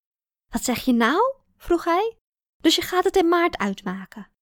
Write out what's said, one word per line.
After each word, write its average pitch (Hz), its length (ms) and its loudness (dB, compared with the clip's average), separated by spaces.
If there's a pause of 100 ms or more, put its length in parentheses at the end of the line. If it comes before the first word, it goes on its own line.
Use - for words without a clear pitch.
(480)
"Wat - 160 -6
zeg 247 200 -4
je 254 80 2
nou?" 294 420 2 (220)
vroeg - 280 -2
hij. 381 320 -2 (440)
"Dus 330 160 4
je 339 60 -4
gaat 370 220 -2
het 381 120 0
in 349 120 4
maart 349 300 2
uitmaken? 196 720 -8 (100)